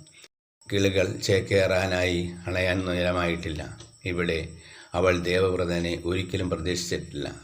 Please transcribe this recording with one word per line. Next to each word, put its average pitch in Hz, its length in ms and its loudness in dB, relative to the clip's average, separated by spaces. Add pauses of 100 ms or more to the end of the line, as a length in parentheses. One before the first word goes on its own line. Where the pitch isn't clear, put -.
(720)
കിളികൾ 98 480 2
ചേക്കേറാനായി 92 1120 2 (140)
അണയാൻ 92 380 0
നേരമായിട്ടില്ല. 87 760 -2 (420)
ഇവിടെ 87 340 -2 (560)
അവൾ 90 240 4
ദേവവ്രതനെ 87 840 0
ഒരിക്കലും 95 460 -2
പ്രതീക്ഷിച്ചിട്ടില്ല. 85 920 -4